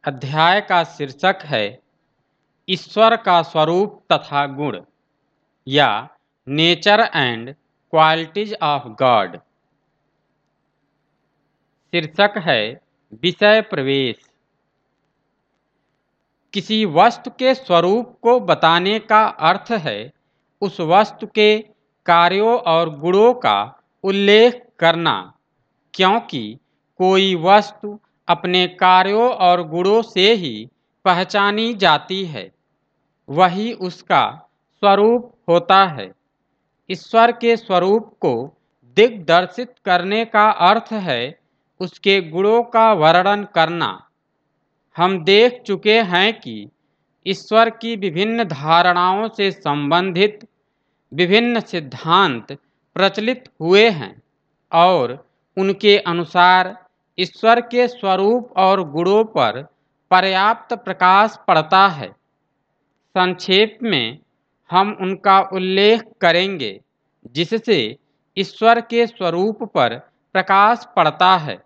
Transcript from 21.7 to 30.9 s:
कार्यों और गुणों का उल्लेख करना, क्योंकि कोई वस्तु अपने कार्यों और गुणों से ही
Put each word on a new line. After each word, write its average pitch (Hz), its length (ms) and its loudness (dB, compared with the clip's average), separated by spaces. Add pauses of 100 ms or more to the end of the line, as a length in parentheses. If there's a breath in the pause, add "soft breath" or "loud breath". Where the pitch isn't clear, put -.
कार्यों 185 600 2
और 165 220 0 (100)
गुणों 190 380 2
का 107 220 0 (460)
उल्लेख 202 560 2 (180)
करना, 165 360 0 (800)
क्योंकि 185 640 -2 (420)
कोई 190 360 0
वस्तु 202 640 0 (300)
अपने 180 380 0 (100)
कार्यों 190 520 2 (120)
और 180 280 2
गुणों 190 360 0
से 202 300 0
ही 123 340 -8 (360)